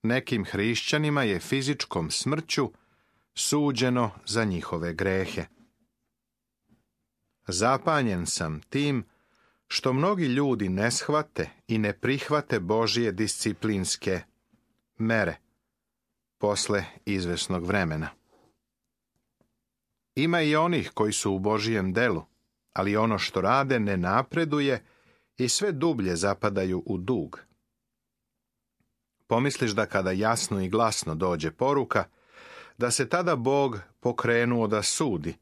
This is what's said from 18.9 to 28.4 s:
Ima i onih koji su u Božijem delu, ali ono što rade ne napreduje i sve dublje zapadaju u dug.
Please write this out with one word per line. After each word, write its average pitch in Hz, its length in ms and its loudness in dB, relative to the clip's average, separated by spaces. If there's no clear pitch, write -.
Ima 165 280 4
i 151 140 4
onih 165 380 2
koji 107 180 0
su 101 200 0
u 95 60 0
Božijem 104 540 0
delu, 104 320 2
ali 101 240 0
ono 110 220 2
što - 220 -2
rade 131 400 2
ne 101 160 0
napreduje 135 880 0
i 127 120 0
sve 196 240 0
dublje 127 440 0
zapadaju 98 680 0
u 95 120 -2
dug. 90 420 -4